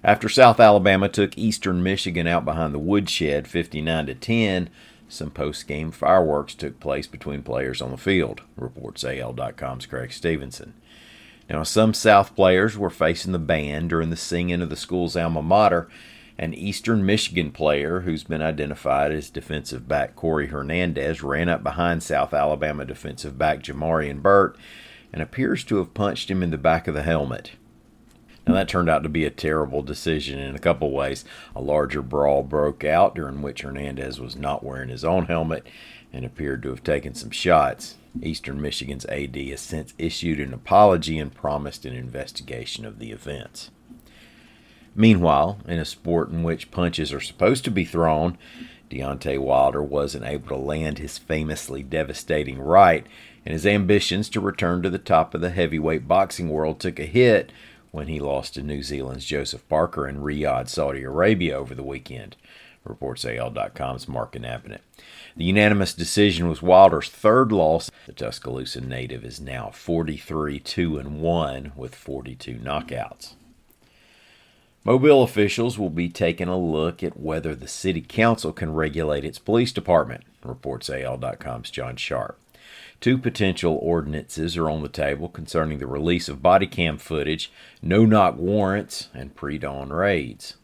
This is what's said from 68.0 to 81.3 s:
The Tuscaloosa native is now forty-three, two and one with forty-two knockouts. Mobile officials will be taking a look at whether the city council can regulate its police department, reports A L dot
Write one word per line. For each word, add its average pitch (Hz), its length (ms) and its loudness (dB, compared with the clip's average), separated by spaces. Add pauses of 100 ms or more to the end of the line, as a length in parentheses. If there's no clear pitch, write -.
The - 60 -18
Tuscaloosa 64 680 -10
native 64 440 -10
is 60 160 -16
now 64 320 -10
forty-three, 78 840 -4
two 80 400 -2
and 73 220 -10
one 76 560 -2
with 64 180 -14
forty-two 64 640 -12
knockouts. 64 800 -8 (1500)
Mobile 131 380 8
officials 113 560 0
will 101 100 -2
be 85 200 -2
taking 85 400 -2
a 92 100 -2
look 82 460 -2
at - 160 -8
whether 78 340 -4
the 62 140 -14
city 90 320 -4
council 113 520 0
can 78 220 -6
regulate 76 500 -2
its 73 140 -10
police 120 320 2
department, 78 540 0 (180)
reports 64 460 -10
A 65 160 -6
L 64 120 -6
dot 64 220 -8